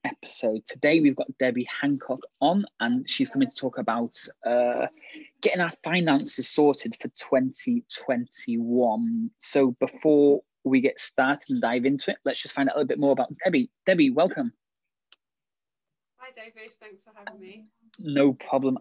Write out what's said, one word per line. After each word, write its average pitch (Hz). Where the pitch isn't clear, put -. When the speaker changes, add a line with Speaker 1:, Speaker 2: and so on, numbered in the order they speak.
Speaker 1:
episode. -
Today, 151
we've 139
got 139
Debbie 123
Hancock 135
on, 180
and 120
she's -
coming 135
to -
talk 127
about, 117
uh, 123
getting -
our 165
finances 156
sorted 139
for 131
twenty 127
twenty-one. 117
So 135
before 143
we 135
get 131
started 139
and 127
dive 120
into 139
it, -
let's 127
just -
find 139
out -
a -
little 135
bit 147
more 139
about 127
Debbie. 151
Debbie, 165
welcome. 139
Speaker 2:
Hi, 262
David. 226
Thanks 208
for 226
having 208
me. 202
Speaker 1:
No 139
problem 131